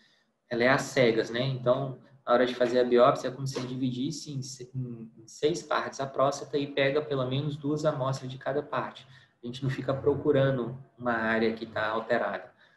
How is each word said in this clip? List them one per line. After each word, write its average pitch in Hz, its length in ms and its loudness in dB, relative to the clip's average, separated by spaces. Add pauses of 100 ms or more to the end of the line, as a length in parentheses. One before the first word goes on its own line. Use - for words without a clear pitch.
(480)
ela 117 140 0
é 123 60 6
às 139 140 4
cegas, 113 460 4
né? 120 140 -4
Então, 123 560 0 (260)
na 120 80 0
hora 123 140 6
de 123 80 -2
fazer 123 240 2
a 123 60 6
biópsia, 123 440 6
é - 40 -8
como 135 160 -6
se - 180 -4
dividisse 131 680 -4
em 135 100 -6
se-, - 300 -14
em, 117 460 -8
em 110 80 -20
seis 156 340 0
partes - 380 -4
a 131 80 -4
próstata 139 500 0
e 143 120 -2
pega 139 340 2
pelo 135 240 -2
menos 139 300 -2
duas 147 280 -2
amostras 135 460 -2
de - 80 -10
cada 143 240 -4
parte. 117 420 -6 (380)
A 120 40 -10
gente 120 180 -10
não 135 60 0
fica 135 220 -2
procurando 135 840 2 (180)
uma 120 180 -2
área 113 380 2
que 113 140 -8
tá 107 220 -2
alterada. 110 640 -2 (240)